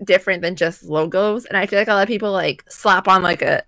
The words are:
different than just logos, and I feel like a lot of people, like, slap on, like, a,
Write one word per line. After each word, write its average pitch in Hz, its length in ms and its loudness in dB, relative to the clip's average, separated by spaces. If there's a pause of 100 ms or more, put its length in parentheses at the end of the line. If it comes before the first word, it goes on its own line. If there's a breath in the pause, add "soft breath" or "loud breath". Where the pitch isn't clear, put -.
different 185 380 0
than 170 140 -4
just 165 280 -4
logos, 180 640 -2
and - 120 -8
I 190 100 0
feel 202 120 0
like 214 80 0
a 214 60 2
lot 196 100 2
of 202 40 0
people, 214 240 -4
like, 165 380 -4
slap 190 380 2
on, 185 160 6
like, 175 200 0
a, 139 240 0